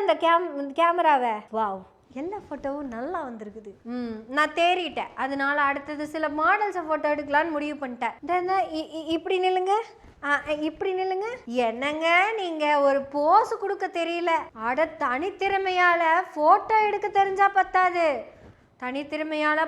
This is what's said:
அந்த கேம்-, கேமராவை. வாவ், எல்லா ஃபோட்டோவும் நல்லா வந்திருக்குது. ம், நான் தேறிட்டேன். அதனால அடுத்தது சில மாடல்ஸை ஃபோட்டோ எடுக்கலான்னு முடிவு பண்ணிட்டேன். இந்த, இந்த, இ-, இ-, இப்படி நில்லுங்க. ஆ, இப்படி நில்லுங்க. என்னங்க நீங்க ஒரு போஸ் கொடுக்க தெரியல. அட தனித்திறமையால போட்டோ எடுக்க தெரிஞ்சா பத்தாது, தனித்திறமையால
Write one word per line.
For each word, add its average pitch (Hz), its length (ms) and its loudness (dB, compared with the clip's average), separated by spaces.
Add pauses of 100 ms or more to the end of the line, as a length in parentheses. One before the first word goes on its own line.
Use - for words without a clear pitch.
அந்த 381 120 4 (140)
கேம்-, 339 240 4 (300)
கேமராவை. 311 540 4 (240)
வாவ், 196 220 -2 (400)
எல்லா 381 240 -8
ஃபோட்டோவும் 277 520 -8
நல்லா 311 220 -6 (100)
வந்திருக்குது. 214 420 -14 (240)
ம், 240 200 -6 (140)
நான் 302 320 0
தேறிட்டேன். 339 540 0
அதனால 277 460 -2 (100)
அடுத்தது 285 360 -6 (100)
சில 311 100 -2 (160)
மாடல்ஸை 359 460 2
ஃபோட்டோ 302 280 0
எடுக்கலான்னு 294 420 0
முடிவு 294 280 -6
பண்ணிட்டேன். 240 340 -6
இந்த, 311 140 -2 (100)
இந்த, 370 120 0 (240)
இ-, 302 80 -8 (100)
இ-, 311 100 -8 (100)
இப்படி 370 280 -2
நில்லுங்க. 370 280 2 (540)
ஆ, - 20 2 (380)
இப்படி 381 280 -4
நில்லுங்க. 381 320 -2 (380)
என்னங்க 294 420 -2 (320)
நீங்க 330 240 -4 (220)
ஒரு 277 120 4 (140)
போஸ் 330 480 4
கொடுக்க 392 260 -4
தெரியல. 339 460 -2 (340)
அட 262 180 0 (180)
தனித்திறமையால 359 1000 0 (320)
போட்டோ 381 400 4 (140)
எடுக்க 403 180 -2 (120)
தெரிஞ்சா 392 360 4
பத்தாது, 370 500 2 (800)
தனித்திறமையால 302 840 -2